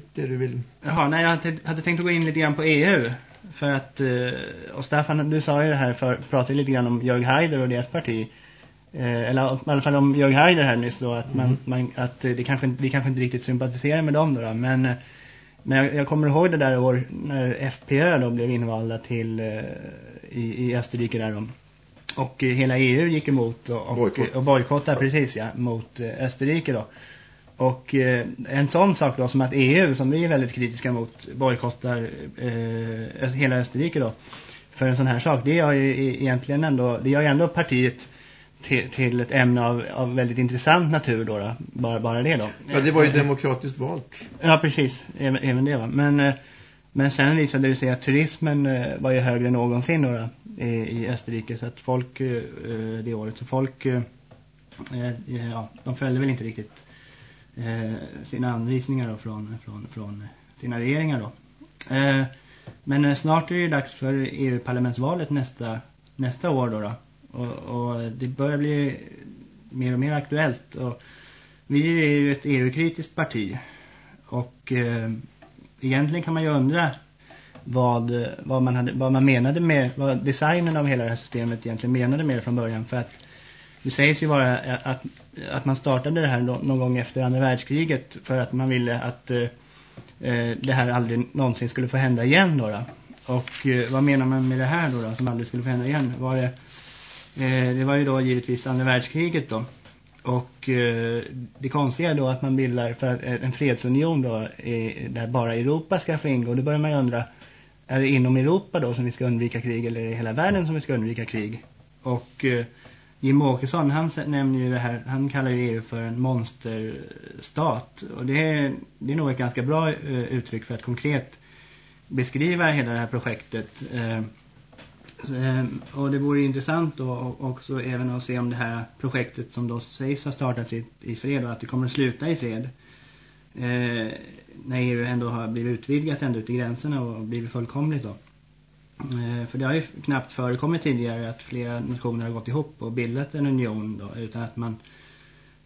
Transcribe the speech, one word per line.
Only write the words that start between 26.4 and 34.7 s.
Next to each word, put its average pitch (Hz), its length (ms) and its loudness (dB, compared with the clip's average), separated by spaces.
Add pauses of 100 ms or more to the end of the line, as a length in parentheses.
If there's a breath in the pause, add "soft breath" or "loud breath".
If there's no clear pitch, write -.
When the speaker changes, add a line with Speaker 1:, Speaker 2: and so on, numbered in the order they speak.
Speaker 2:
då. 110 140 -2 (720 loud breath)
Och, 127 380 0
eh, 127 320 4 (220)
en 139 200 2
sån 185 260 6
sak 135 220 2
då, 127 120 2
som 135 120 2
att 127 120 2
E 139 260 6
U, 170 160 6
som 131 160 2
vi 160 140 2
är 170 40 2
väldigt 131 240 2
kritiska 120 400 -2
mot, 117 420 -8
bojkottar, 123 760 0 (300)
eh, 123 80 -4
Ö-, 113 880 -4
hela 131 220 2
Österrike 139 440 0
då. 113 120 0 (580 loud breath)